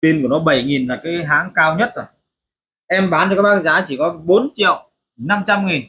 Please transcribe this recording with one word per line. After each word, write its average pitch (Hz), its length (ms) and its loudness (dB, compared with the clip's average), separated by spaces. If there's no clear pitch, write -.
Pin 160 200 2
của 127 60 -2
nó 139 120 0
bảy 151 240 2
nghìn 135 240 -2
là 127 160 -6
cái 170 200 -6
hãng 156 320 -2
cao 160 200 2
nhất 226 200 -2
rồi. 147 100 -10
Em 190 220 0
bán 170 200 2
cho 196 60 0
các 196 60 0
bác 202 180 4
giá 165 280 0
chỉ 139 100 -6
có 156 120 0
bốn 175 440 0
triệu 190 300 0
năm 185 280 -2
trăm 202 200 0
nghìn. 165 240 -2